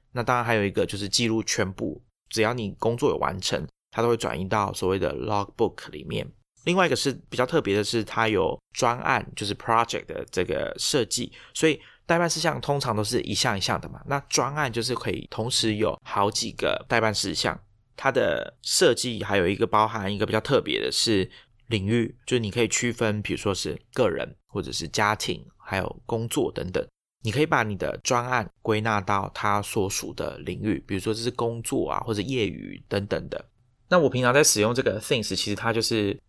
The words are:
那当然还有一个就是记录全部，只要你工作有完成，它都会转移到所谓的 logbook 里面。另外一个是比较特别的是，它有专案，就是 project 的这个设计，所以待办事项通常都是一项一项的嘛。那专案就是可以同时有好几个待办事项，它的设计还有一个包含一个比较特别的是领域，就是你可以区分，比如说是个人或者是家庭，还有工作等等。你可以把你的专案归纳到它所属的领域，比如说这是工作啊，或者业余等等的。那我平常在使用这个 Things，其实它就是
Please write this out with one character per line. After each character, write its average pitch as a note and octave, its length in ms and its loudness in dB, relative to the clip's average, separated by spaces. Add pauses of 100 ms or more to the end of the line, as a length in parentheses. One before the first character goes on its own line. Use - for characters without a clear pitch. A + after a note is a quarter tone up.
(120)
那 A#2+ 100 -4
当 B2 140 2
然 A#2+ 80 0
还 A#2 100 2
有 G#2 80 4
一 G2 80 2
个 F#2+ 140 2
就 G2 120 -6
是 G2+ 120 -6
记 A#2 180 2
录 A2 160 0
全 F#2+ 260 0
部， F#2+ 320 -6 (280)
只 A2+ 120 0
要 A2 120 4
你 A2 260 -4
工 A#2+ 160 2
作 C#3+ 140 2
有 E2 80 0
完 C#2+ 240 0
成， - 260 -2 (240)
它 A2+ 100 -2
都 A#2 60 4
会 A#2+ 80 4
转 - 240 -4
移 F#2 80 -4
到 G2+ 240 0
所 G2 160 -2
谓 F#2+ 100 4
的 E2+ 160 0
logbook - 800 -2
里 D2+ 140 -12
面。 G#2+ 200 -6 (400)
另 F3 100 2
外 F#3 100 4
一 D#3 40 0
个 C3 60 4
是 C3+ 160 0 (180)
比 - 80 -4
较 B2 80 4
特 D3 160 2
别 G2 140 2
的 G#2 60 4
是， A2 220 0
它 A2+ 240 0
有 G2 320 2 (140)
专 A#2+ 260 2
案， B2 340 0
就 - 120 -6
是 G2+ 100 -2
project - 500 0
的 - 240 -8
这 F#2+ 140 -2
个 - 340 -2
设 B2+ 280 2
计， - 260 -4 (220)
所 - 140 2
以 D3 140 2 (240)
待 E3+ 140 2
办 F3 100 2
事 E3 80 -2
项 D#3 220 0
通 C#3+ 180 0
常 C3 160 -2
都 G#2+ 80 2
是 G#2+ 200 0
一 - 120 -4
项 G#2 240 0
一 F#2+ 40 -4
项 G#2+ 180 0
的 - 80 -8
嘛。 - 180 -14
那 C#3 220 -2
专 C#3 260 0
案 D3 180 -2
就 A2+ 120 -2
是 B2 100 -2
可 A#2 160 -4
以 - 220 -4
同 A#2 180 -4
时 A2 260 2
有 G#2 280 0
好 G2+ 260 0
几 A2 220 -2
个 - 380 -2
待 A#2+ 100 2
办 A2 160 2
事 F#2+ 180 -2
项， - 240 -2 (380)
它 - 160 0
的 G2+ 500 0
设 D#3 320 4
计 A#2 300 -2
还 G2+ 140 0
有 F2 100 4
一 G2 80 2
个 A2+ 100 0
包 G#2+ 220 4
含 G#2 260 -4
一 G2+ 40 -4
个 G#2 80 0
比 G#2 80 0
较 A2 80 2
特 C3 180 2
别 A#1 220 0
的 B1+ 100 -2
是 G2+ 400 2 (360)
领 G2 200 0
域， A2+ 260 2 (140)
就 C3 80 2
是 A#2+ 60 2
你 G#2 100 -2
可 A#2 100 0
以 A2 60 4
区 A#2+ 240 0
分， G#2+ 300 0
比 G2+ 120 -6
如 - 60 -2
说 G2 160 0
是 - 260 -6 (120)
个 B2+ 160 4
人 - 260 -4 (120)
或 G#2 140 -6
者 B1+ 80 -8
是 - 200 -6
家 G#2+ 260 2
庭， - 280 -6 (140)
还 - 200 -6
有 - 280 -4
工 A2+ 220 -4
作 A2+ 240 0
等 E2 200 -6
等。 - 140 -2 (380)
你 A#2 80 0
可 B2+ 80 0
以 D#3 60 4
把 D#3 180 2
你 G#2+ 140 -4
的 - 260 -2
专 A#2+ 260 2
案 A#2+ 180 0 (140)
归 G#2+ 200 2
纳 G#2+ 180 2
到 G2 340 0
它 G#2 280 0
所 G2+ 280 0
属 - 240 -4
的 - 260 -6
领 - 220 -6
域， G2 240 0
比 - 80 -4
如 G2 60 -2
说 A2 140 -2
这 A2+ 80 -4
是 A#2 100 -2
工 A#2 320 -2
作 - 260 0
啊， - 120 -2
或 A#2 120 -2
者 G#2 80 0
业 A#2+ 240 0
余 G1+ 440 -8
等 G2+ 180 -2
等 - 220 -4
的。 - 160 -8 (460)
那 F3+ 60 6
我 D#3 100 6
平 B2+ 140 2
常 B2 100 4
在 C#3+ 120 8
使 B2 180 4
用 G#2+ 100 4
这 A#2+ 120 0
个 G#2 180 0
Things， A#2 280 -2
其 F#2+ 60 -2
实 G2+ 200 -2
它 A#2 180 -2
就 A2+ 80 2
是 G#2+ 340 0 (140)